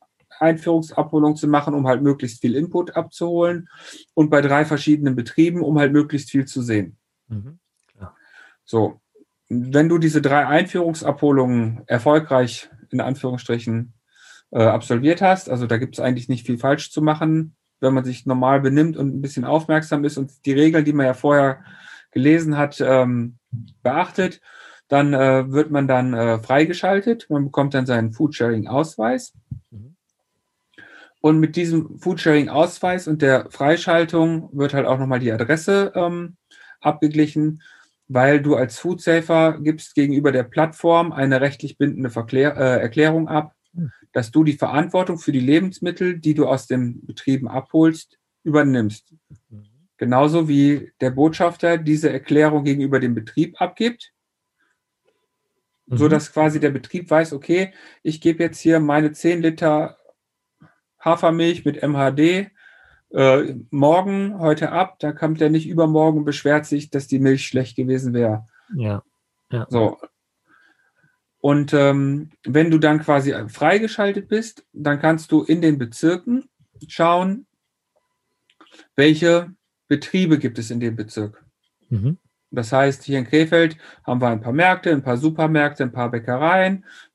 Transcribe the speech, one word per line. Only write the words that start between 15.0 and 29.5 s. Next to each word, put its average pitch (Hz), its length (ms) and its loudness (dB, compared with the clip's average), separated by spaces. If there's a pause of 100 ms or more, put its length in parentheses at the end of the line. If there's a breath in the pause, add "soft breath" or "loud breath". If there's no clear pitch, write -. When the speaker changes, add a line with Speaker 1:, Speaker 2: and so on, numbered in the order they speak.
Speaker 1:
hast, 190 280 2
also 123 180 -4
da 117 100 0
gibt's 120 220 -8
eigentlich 123 300 -4
nicht 123 160 -4
viel 123 120 -4
falsch 143 320 -2
zu - 120 -6
machen, 160 540 -2 (260)
wenn 131 120 2
man 131 120 -2
sich 127 200 -10
normal 131 360 2
benimmt 151 360 0
und 139 180 -4
ein 139 60 -6
bisschen 135 240 -6
aufmerksam 156 600 -2
ist 147 120 -4
und - 280 -10
die 139 80 0
Regeln, 156 320 4
die 147 80 0
man 139 120 2
ja 127 80 2
vorher 139 500 2 (480 loud breath)
gelesen 151 460 2
hat, 143 240 -2
ähm, 123 560 0 (460)
beachtet, 175 580 -4 (460 loud breath)
dann, 143 260 2
äh, 131 380 2
wird 151 200 0
man 139 160 0
dann, 127 260 0
äh, 113 260 0
freigeschaltet. 180 880 -2
Man 143 160 -2
bekommt 139 280 -2
dann 131 120 -2
seinen 113 260 -2
Foodsharing-Ausweis. 147 1200 -4 (380)